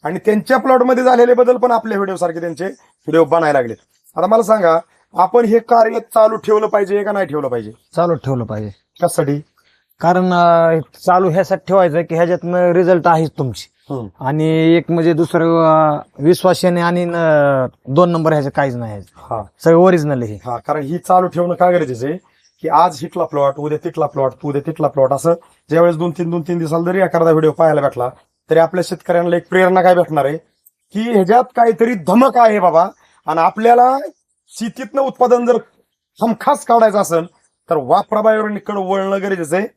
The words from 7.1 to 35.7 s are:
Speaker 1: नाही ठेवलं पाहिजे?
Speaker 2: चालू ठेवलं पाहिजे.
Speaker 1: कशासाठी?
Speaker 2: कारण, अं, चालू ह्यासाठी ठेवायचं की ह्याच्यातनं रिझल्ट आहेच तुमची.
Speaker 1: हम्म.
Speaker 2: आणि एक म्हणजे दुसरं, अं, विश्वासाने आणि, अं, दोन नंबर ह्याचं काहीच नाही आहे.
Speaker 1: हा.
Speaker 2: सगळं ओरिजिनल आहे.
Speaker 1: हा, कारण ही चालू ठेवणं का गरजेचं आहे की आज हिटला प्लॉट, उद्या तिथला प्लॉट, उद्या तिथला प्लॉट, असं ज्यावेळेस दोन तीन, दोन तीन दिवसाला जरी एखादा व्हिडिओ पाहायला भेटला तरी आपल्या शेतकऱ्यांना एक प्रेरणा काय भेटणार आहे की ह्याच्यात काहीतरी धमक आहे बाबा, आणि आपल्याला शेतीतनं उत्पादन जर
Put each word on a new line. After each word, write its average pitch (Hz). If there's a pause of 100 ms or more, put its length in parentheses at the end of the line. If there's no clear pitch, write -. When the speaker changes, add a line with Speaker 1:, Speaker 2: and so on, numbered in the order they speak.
Speaker 1:
नाही 196
ठेवलं 143
पाहिजे? 113 (240)
Speaker 2:
चालू 170
ठेवलं 131
पाहिजे. 107
Speaker 1:
कशासाठी? 147 (600)
Speaker 2:
कारण, 180
अं, 170 (260)
चालू 185
ह्यासाठी 185
ठेवायचं 175
की 160
ह्याच्यातनं 175
रिझल्ट 175
आहेच 160
तुमची. -
Speaker 1:
हम्म. 120 (120)
Speaker 2:
आणि 147 (340)
एक 160
म्हणजे 170
दुसरं, 165
अं, 156 (200)
विश्वासाने 175
आणि, 175
अं, 151 (200)
दोन 170
नंबर 160
ह्याचं 143
काहीच 139
नाही 117
आहे. 101 (140)
Speaker 1:
हा. 113 (200)
Speaker 2:
सगळं 165
ओरिजिनल 151
आहे. 104
Speaker 1:
हा, 123
कारण 151
ही 147
चालू 180
ठेवणं 175
का 180
गरजेचं 135
आहे 165 (440)
की 156
आज 160
हिटला 170
प्लॉट, 139
उद्या 147
तिथला 160
प्लॉट, 139 (120)
उद्या 143
तिथला 156
प्लॉट, 135
असं 160 (360)
ज्यावेळेस 170
दोन 170
तीन, 170
दोन 170
तीन 175
दिवसाला 165
जरी 180
एखादा 165
व्हिडिओ 156
पाहायला 151
भेटला 127 (400)
तरी 160
आपल्या 165
शेतकऱ्यांना 175
एक 170
प्रेरणा 185
काय 180
भेटणार 156
आहे 151 (560)
की 226
ह्याच्यात 208 (120)
काहीतरी 233
धमक 226
आहे 220
बाबा, 175 (360)
आणि 160
आपल्याला 240 (500)
शेतीतनं 262
उत्पादन 240
जर 233 (640)